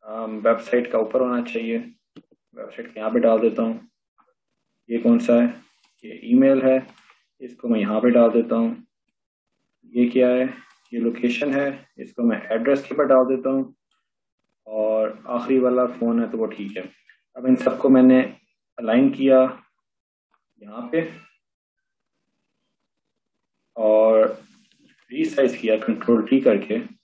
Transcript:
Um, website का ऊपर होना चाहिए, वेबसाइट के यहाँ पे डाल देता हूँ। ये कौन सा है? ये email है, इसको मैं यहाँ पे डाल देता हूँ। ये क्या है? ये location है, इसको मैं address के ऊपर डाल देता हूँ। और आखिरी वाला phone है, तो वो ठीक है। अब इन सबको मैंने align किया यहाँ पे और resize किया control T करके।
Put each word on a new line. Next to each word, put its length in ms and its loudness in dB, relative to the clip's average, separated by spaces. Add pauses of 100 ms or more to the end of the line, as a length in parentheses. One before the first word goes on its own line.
Um, 260 -12
website 640 -2
का 60 0
ऊपर 220 0
होना 220 -2
चाहिए, 520 -8 (600)
वेबसाइट 400 -16
के 60 -14
यहाँ 120 -4
पे 80 2
डाल 180 4
देता 240 0
हूँ। 260 -6 (1000)
ये 80 -4
कौन 200 2
सा 160 2
है? 280 0 (420)
ये 200 -20
email 380 4
है, 240 2 (540)
इसको 280 -14
मैं 120 0
यहाँ 200 -2
पे 100 2
डाल 200 6
देता 260 -2
हूँ। 300 -4 (960)
ये 240 0
क्या 200 2
है? 260 0 (400)
ये 60 -4
location 540 -4
है, 340 -6 (100)
इसको 240 -12
मैं 300 -2
address 300 0
के 120 -12
ऊपर 100 0
डाल 140 4
देता 320 0
हूँ। 240 -4 (920)
और 600 -4
आखिरी 320 -2
वाला 280 2
phone 360 -2
है, 80 -6
तो 80 -8
वो 80 -2
ठीक 300 -12
है। 140 -12 (460)
अब 100 -8
इन 100 4
सबको 320 -2
मैंने 480 4 (420)
align 320 2
किया 500 2 (1000)
यहाँ 300 -16
पे 200 -4 (2750)
और 680 4 (680)
resize 440 -2
किया 200 -2
control 500 0
T 140 2
करके। 400 0 (240)